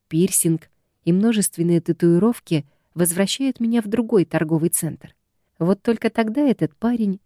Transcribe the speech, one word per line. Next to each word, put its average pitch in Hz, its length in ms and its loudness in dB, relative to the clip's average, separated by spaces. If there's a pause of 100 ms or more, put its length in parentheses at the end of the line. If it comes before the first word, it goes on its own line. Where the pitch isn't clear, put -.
пирсинг 165 600 0 (360)
и 170 80 2
множественные 185 680 0
татуировки 170 880 0 (280)
возвращают 190 680 -2
меня 233 200 0
в 214 60 -8
другой 220 380 0
торговый 160 440 0
центр. - 460 -8 (420)
Вот 180 240 0
только 226 280 -2
тогда 226 320 -2
этот 226 340 0
парень 220 500 -2